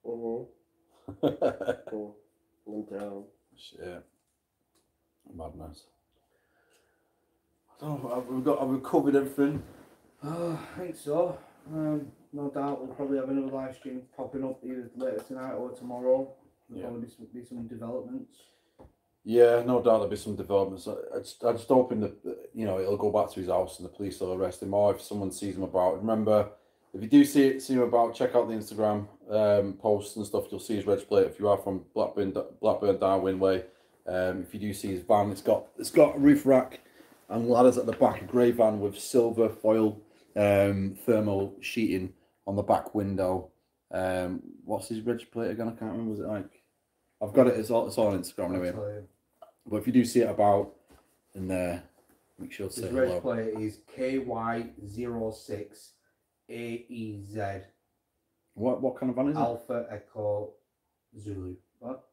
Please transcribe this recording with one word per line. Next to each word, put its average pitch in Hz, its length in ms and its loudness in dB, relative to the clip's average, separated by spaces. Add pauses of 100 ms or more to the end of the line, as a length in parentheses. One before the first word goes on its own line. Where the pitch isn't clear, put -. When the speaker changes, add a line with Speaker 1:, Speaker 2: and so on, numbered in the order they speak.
Speaker 1:
Mm-hmm. 117 380 -6 (760)
Speaker 2:
<laughs> - 680 -2
Speaker 1:
Cool. 104 260 -10 (520)
I'm 107 180 -10
down. 101 380 -12 (340)
Speaker 2:
Shit. 90 480 -18 (1300)
Madness. 78 480 -16 (2000)
So, 143 340 -8
have 123 140 -6
we 127 140 -4
got, 139 180 2
have 139 100 -2
we 135 100 0
covered 139 360 2
everything? 143 460 2 (600)
Speaker 3:
Uh, 165 320 -4 (200)
I 170 40 -12
think 170 160 -8
so. 175 420 -2 (360)
Um, 151 380 -4 (200)
no 143 180 -6
doubt 139 360 -4
we'll 131 100 -12
probably 139 220 -2
have 131 120 -4
another 135 260 -2
live 131 200 -8
stream 127 280 -12 (120)
popping 135 280 -8
up 131 200 -8
either 127 320 -10
later 123 320 -4
tonight 131 260 -10
or 127 180 -8
tomorrow. 127 600 0 (380)
There'll 104 140 -14
Speaker 2:
Yeah. 240 60 -10
Speaker 3:
probably 233 180 -10
be - 60 -20
some, 113 200 -20
be 120 120 -14
some 117 220 -12
developments. 123 680 -10 (880)
Speaker 2:
Yeah, 120 380 8
no 123 140 2
doubt 104 60 0 (140)
there'll 101 100 0
be 107 80 -4
some 104 200 -8
developments. 95 520 0
I, - 60 -8 (220)
I - 40 -4
just, - 240 -14
I 120 100 4
just 117 140 -6
hoping 127 340 4
that, - 220 -6
that, - 300 -12
you 110 120 -6
know, 95 140 -2
it'll 101 180 0
go 104 140 0
back 98 200 2
to 95 80 -10
his 90 100 -6
house 90 300 -2
and 90 60 -12
the - 80 -14
police 98 260 -8
will 92 140 -4
arrest 92 300 -4
him, 98 100 -6
or 101 220 4
if - 60 -12
someone 101 300 -6
sees 95 260 -8
him 95 60 -4
about. 90 360 0
Remember, 107 500 2 (440)
if 95 80 -10
you 113 80 -8
do 143 160 10
see 139 220 4
it, 135 140 0
see 135 120 -4
him 127 80 4
about, 117 340 4
check 123 200 0
out 113 120 4
the 113 80 -6
Instagram, 107 520 -2 (220)
um, 104 440 2
posts 104 420 0
and 104 100 -6
stuff. 104 240 -4
You'll 101 100 -8
see 113 180 -4
his 98 100 -4
reg 98 200 2
plate. 98 200 4
If - 120 -10
you 101 100 2
are 98 80 4
from 95 260 -6 (100)
Blackburn, 98 400 -2 (280)
Blackburn 101 380 2
Darwin 95 400 2
Way, 95 260 2 (420)
um, 92 340 -2
if 90 120 -12
you 104 60 -10
do 104 140 -4
see 98 160 -8
his 92 120 -4
van, 104 300 4
it's 95 100 -8
got, 110 240 2 (120)
it's - 140 -8
got 147 240 6
a 143 40 -4
roof 139 260 8
rack 131 340 4 (480)
and 117 220 -2
ladders 123 280 8
at 123 100 -2
the 113 60 0
back, - 280 2
a 98 40 -12
grey 120 260 4
van 110 280 4
with 98 180 -4
silver 117 520 2
foil, 110 520 2 (340)
um, 101 600 4 (100)
thermal 104 540 2
sheeting 92 540 -2 (340)
on 101 80 -2
the 104 80 0
back - 320 0
window. 95 560 -2 (400)
Um, 92 500 -2 (220)
what's 101 240 -6
his 110 140 -6
reg 117 300 -6
plate 117 200 -4
again? 113 160 -4
I 117 40 -4
can't 110 200 -10
remember. 113 200 -6
Was 104 100 -6
it, 76 60 -8
like, 101 360 -8 (580)
I've 104 120 -6
got 127 140 10
it. 117 120 2
It's 110 100 -6
all, 117 160 2
it's 101 140 -6
all 107 80 4
on 95 160 0
Instagram 90 280 -6
anyway. 90 180 -2
Speaker 3:
I'll 90 40 -6
tell - 180 -8
you. 104 120 -12 (640)
Speaker 2:
But 104 100 -4
if 104 100 -2
you 120 60 0
do 123 120 8
see 120 160 2
it 107 80 2
about 101 440 4 (600)
in 95 120 -8
there, 90 360 -2 (560)
make - 120 -14
sure 95 180 -8
to - 40 -12
Speaker 3:
His - 120 -8
Speaker 2:
say - 60 -6
Speaker 3:
reg 127 180 2
Speaker 2:
hello. 87 120 -2
Speaker 3:
plate 110 380 -4
is 107 220 -8 (140)
K 131 220 -4
Y 117 480 -4 (220)
zero 117 420 -6
six - 640 -12 (580)
A 117 400 -10
E 110 400 -10
Z. 104 120 -8 (1120)
Speaker 2:
What, 123 260 -2
what 127 180 -2
kind 127 120 -2
of 120 60 -6
van 135 120 0
is 147 80 -2
it? - 20 -4
Speaker 3:
Alpha 117 520 -4
Echo 104 600 -6 (680)
Zulu. 92 360 -12 (220)
What? 123 360 -14